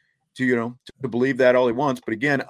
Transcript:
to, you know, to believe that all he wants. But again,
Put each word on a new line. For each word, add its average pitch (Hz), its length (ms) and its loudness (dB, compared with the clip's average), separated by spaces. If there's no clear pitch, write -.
to, 131 100 -4
you 127 100 2
know, 120 220 -4
to 127 60 -6
believe 123 300 -2
that 123 180 4
all 127 100 4
he 120 80 0
wants. 135 320 -2
But - 80 -4
again, 135 360 -2